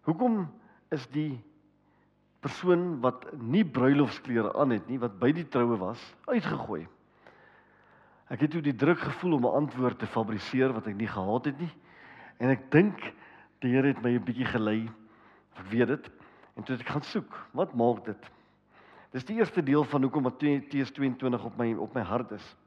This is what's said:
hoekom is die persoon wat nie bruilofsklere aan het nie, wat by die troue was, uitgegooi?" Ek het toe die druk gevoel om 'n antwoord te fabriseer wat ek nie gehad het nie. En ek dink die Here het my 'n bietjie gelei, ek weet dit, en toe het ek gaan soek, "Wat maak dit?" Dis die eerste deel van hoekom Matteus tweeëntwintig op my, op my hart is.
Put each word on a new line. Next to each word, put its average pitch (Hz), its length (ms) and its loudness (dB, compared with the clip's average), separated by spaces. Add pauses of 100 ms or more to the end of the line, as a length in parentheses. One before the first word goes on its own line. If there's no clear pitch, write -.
hoekom 196 460 0 (420)
is 139 180 -4
die 139 360 -4 (960)
persoon 175 640 2
wat - 320 -2
nie 131 320 2
bruilofsklere 127 880 2
aan 135 160 2
het 104 180 0
nie, 127 120 -6
wat 104 200 -4
by 123 120 4
die 160 160 -2
troue 120 300 2
was, 95 380 -8 (100)
uitgegooi?" 113 640 -2 (1400)
Ek 120 100 -6
het 151 120 2
toe 165 100 -4
die 143 140 -2
druk 151 240 2
gevoel 165 340 -2
om 123 120 2
'n - 180 2
antwoord 127 360 -2
te 110 80 -6
fabriseer 117 680 0
wat 110 140 -6
ek 101 80 -6
nie 107 120 -4
gehad 104 380 -2
het 139 140 -4
nie. 170 120 -6 (680)
En 123 100 2
ek 131 220 0
dink 190 420 4 (460)
die 123 120 0
Here 135 160 4
het 123 140 0
my 123 100 0
'n 120 120 2
bietjie 120 220 -4
gelei, 113 440 -2 (680)
ek 92 140 -16
weet 113 180 4
dit, 147 240 -4 (440)
en - 80 -12
toe - 120 -4
het 123 100 -12
ek - 60 -8
gaan 147 120 -4
soek, - 500 -8
"Wat 175 200 -2
maak 117 320 2
dit?" - 240 -10 (800)
Dis 131 140 -8
die 220 120 -6
eerste 185 260 2
deel 143 200 4
van 135 180 0
hoekom 135 220 2
Matteus 135 680 0
tweeëntwintig 123 540 -2
op 117 120 -10
my, 117 160 0
op 104 200 -6
my 123 80 -2
hart 107 300 -4
is. - 240 -14 (120)